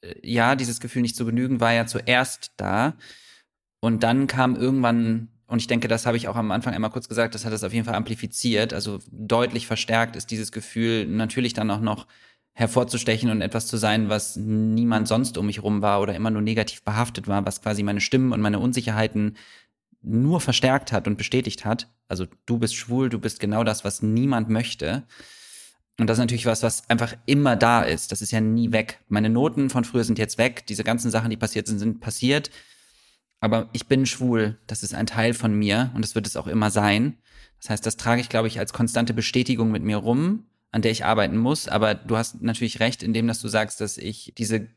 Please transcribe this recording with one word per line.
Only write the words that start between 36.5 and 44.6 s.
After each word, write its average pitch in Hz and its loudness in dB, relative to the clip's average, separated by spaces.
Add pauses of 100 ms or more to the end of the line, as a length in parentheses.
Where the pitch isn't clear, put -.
sein. 104 2 (420)
Das - -18
heißt, 104 -2
das 113 -2
trage 120 2
ich, 120 -8
glaube 113 2
ich, 113 -6
als - -6
konstante 117 0
Bestätigung 113 0
mit 110 -2
mir 104 0
rum, 143 0 (260)
an 113 0
der 110 2
ich 110 -2
arbeiten 101 2
muss. 131 0
Aber 107 2
du 110 -2
hast - -4
natürlich 117 -2
recht 120 0
in 113 -2
dem, 113 2
dass 117 -2
du - -8
sagst, 107 0
dass 104 -6
ich - -12
diese 110 -2